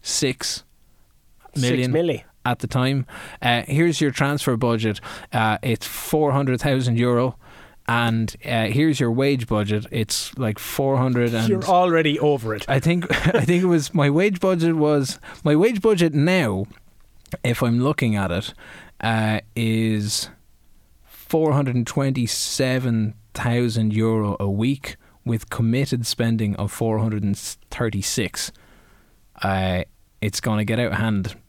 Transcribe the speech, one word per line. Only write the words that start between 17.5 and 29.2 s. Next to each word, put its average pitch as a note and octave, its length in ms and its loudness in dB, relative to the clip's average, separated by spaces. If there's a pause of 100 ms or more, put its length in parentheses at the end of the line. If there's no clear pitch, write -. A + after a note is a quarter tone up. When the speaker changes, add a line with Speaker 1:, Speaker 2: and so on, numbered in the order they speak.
Speaker 1:
I'm A#2+ 160 2
looking B2 380 0
at G2 120 0
it, F2 240 -4 (460)
uh, A2 400 0 (160)
is A2 720 -2 (760)
four D#3 480 0
hundred C3+ 220 0
and A#2+ 120 0
twenty-seven B2+ 1300 -2 (200)
thousand A#2 600 0
euro A2 440 0
a G2+ 120 -2
week A#2+ 480 -2 (260)
with A#2 260 -4
committed A#2+ 560 0
spending A2 520 0
of G2+ 160 -4
four A2+ 260 0
hundred G#2+ 240 0
and G2+ 140 0
thirty-six. - 1120 -6 (920)